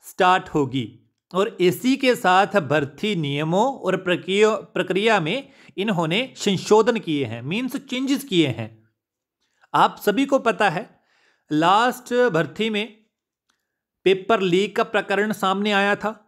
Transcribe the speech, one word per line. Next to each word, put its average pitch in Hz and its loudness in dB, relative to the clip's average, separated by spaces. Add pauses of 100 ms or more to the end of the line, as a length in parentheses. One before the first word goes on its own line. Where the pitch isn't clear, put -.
स्टार्ट 185 2
होगी 131 -2 (460)
और 196 0 (120)
इसी 180 2
के 262 2
साथ 190 2
भर्ती 147 -2
नियमों 156 0
और 190 -4
प्रक्रिया, 185 0
प्रक्रिया 202 0
में 196 -6 (280)
इन्होंने 190 -2
संशोधन 208 2
किए 147 -4
हैं, 117 -8
मीन्स 233 -6
चेंजेस 262 -4
किए 170 2
हैं। 113 -6 (1040)
आप 180 2
सभी 214 0
को 269 2
पता 220 0
है 180 -6 (640)
लास्ट 214 2 (180)
भर्ती 165 -2
में 208 -4 (1200)
पेपर 190 2
लीक 196 0
का 226 2
प्रकरण 208 -2
सामने 196 -2
आया 202 2
था 208 -6 (160)